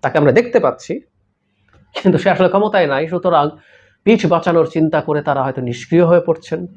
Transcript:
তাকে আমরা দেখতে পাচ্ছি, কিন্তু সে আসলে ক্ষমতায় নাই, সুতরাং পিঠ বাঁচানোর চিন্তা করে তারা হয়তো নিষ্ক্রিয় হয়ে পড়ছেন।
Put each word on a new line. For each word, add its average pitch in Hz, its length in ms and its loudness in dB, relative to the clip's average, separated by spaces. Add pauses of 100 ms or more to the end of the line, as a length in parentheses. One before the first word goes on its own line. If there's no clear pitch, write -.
তাকে 139 140 -4
আমরা 147 140 4
দেখতে 240 280 2
পাচ্ছি, 139 340 -4 (1000)
কিন্তু 180 220 0
সে 190 120 -2
আসলে 180 200 2
ক্ষমতায় 196 380 0
নাই, 139 200 -2
সুতরাং 170 380 0 (600)
পিঠ 220 200 4
বাঁচানোর 165 420 0
চিন্তা 156 340 0
করে 151 200 -4
তারা 139 220 -2
হয়তো 131 180 -6
নিষ্ক্রিয় 127 440 0
হয়ে 170 200 4
পড়ছেন। 165 340 -4 (180)